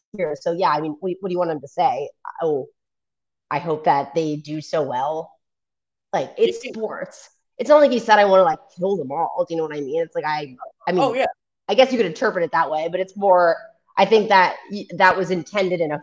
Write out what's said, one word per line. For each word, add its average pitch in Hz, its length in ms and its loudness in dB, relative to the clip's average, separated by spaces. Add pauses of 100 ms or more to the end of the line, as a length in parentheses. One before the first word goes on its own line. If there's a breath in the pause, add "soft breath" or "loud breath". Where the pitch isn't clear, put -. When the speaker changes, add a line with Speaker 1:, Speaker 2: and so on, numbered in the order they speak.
(180)
Speaker 1:
here. 156 220 -4
So, 170 140 -2
yeah, 175 180 0
I 151 100 0
mean, 156 180 -6
we, 185 200 -6
what 196 100 -8
do 180 40 -4
you 175 40 -2
want 175 140 -2
him 151 100 -6
to 139 60 -16
say? 147 420 -2 (320)
"Oh, 151 260 -2 (840)
I 143 80 -4
hope 156 240 -6
that 143 320 0
they 156 220 -2
do 151 220 -10
so 156 220 -4
well." 143 500 -6 (800)
Like, 143 280 -4
it's - 260 0
Speaker 2:
Yeah. 247 60 -10
Speaker 1:
sports. - 580 -10 (300)
It's 214 100 -2
not 202 120 8
like 277 100 6
he 247 80 0
said, 214 180 4
"I 208 80 6
wanna, 190 200 6
like, 160 140 0 (160)
kill 190 220 -2
them 135 140 -10
all." 165 360 -4
Do 165 60 -10
you 165 40 -4
know 160 100 -2
what 151 100 -10
I 147 40 -6
mean? 143 200 -4
It's 160 140 -10
like, 160 100 -6
I, 151 300 -6 (320)
I 175 40 0
mean, 185 120 2
Speaker 2:
Oh, 240 100 0
yeah. 254 140 -2 (400)
Speaker 1:
I 202 80 -2
guess 254 160 6
you 254 60 0
could 220 100 2
interpret 185 360 -2
it 160 80 -4
that 165 200 0
way, 156 180 -2
but 180 100 -4
it's 185 160 -8
more, 180 400 4 (420)
I - 80 4
think 208 240 4
that 185 280 4 (140)
y-, 196 160 -10 (100)
that 185 180 6
was 180 140 -2
intended 180 520 -2
in 156 100 -2
a 147 120 -6